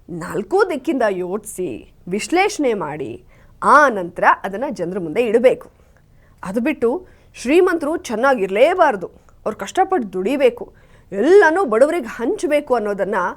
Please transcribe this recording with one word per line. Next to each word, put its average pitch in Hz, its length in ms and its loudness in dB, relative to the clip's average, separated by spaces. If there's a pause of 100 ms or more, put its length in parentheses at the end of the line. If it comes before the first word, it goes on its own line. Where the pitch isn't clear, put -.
ನಾಲ್ಕು 180 600 -2
ದಿಕ್ಕಿಂದ 294 400 -4
ಯೋಚಿಸಿ, 180 840 -8 (140)
ವಿಶ್ಲೇಷಣೆ 294 680 -2
ಮಾಡಿ, 147 520 -8 (380)
ಆ 269 260 6
ನಂತರ 185 340 -4 (200)
ಅದನ್ನ 196 260 -6
ಜನರ 190 300 -6
ಮುಂದೆ 175 260 -2
ಇಡಬೇಕು. 233 440 2 (760)
ಅದು 190 180 -6
ಬಿಟ್ಟು 285 460 -2 (260)
ಶ್ರೀಮಂತರು 330 640 0
ಚೆನ್ನಾಗಿರ್ಲೇಬಾರ್ದು, 240 1120 2 (380)
ಅವ್ರು 202 100 -6
ಕಷ್ಟಪಟ್ಟು 254 580 -2
ದುಡಿಬೇಕು, 240 600 -2 (380)
ಎಲ್ಲನೂ 330 540 4
ಬಡವರಿಗೆ 262 420 2
ಹಂಚಬೇಕು 285 680 -2
ಅನ್ನೋದನ್ನ 202 400 -4 (220)